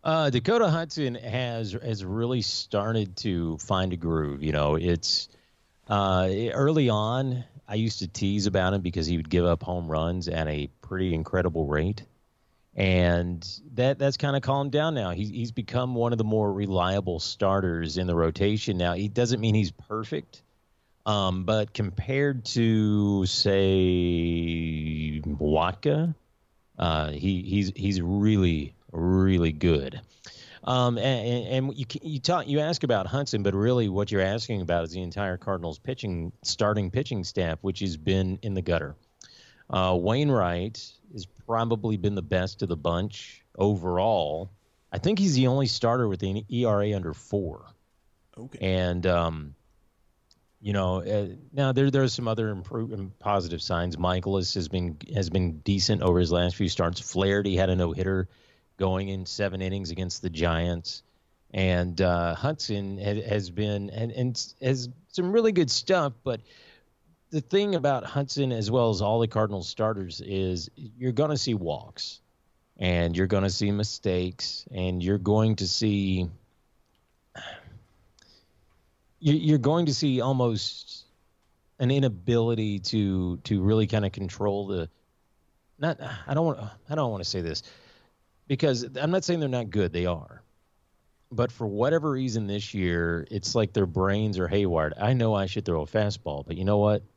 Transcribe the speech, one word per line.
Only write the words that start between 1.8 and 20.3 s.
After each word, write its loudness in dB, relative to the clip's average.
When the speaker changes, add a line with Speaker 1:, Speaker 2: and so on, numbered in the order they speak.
Speaker 1:
really 0
started -2
to -2
find -2
a -4
groove. -2
You 0
know, 2
it's, 0
uh, 2
early 4
on, 0
I -4
used 0
to -4
tease 0
about 2
him 0
because -2
he 0
would -4
give 4
up 4
home -4
runs -2
at -2
a -4
pretty -2
incredible 0
rate. 0
And 2
that, 2
that's 2
kinda 0
calmed 0
down 2
now. -2
He's, -4
he's -6
become -2
one 2
of 0
the 2
more 2
reliable 0
starters 0
in 0
the 2
rotation. 0
Now, 2
he -2
doesn't 0
mean 2
he's 2
perfect, -8